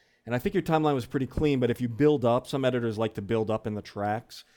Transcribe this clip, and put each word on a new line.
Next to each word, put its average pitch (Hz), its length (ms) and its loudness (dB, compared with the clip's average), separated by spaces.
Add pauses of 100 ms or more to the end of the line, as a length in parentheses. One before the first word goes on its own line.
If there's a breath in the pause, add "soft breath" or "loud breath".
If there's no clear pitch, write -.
(260 soft breath)
and 113 80 -4
I 123 60 -2
think 196 160 -4
your 175 60 2
timeline 156 320 2
was 127 120 -2
pretty 135 200 -2
clean, 143 340 0
but 120 100 2
if 120 100 -4
you 123 80 -2
build 135 360 2
up, 120 240 2
some 135 160 -2
editors 117 340 0
like 110 160 -2
to 110 80 -6
build 110 260 0
up 107 180 -2
in 107 80 -4
the 104 80 -6
tracks. 104 600 -6 (140 soft breath)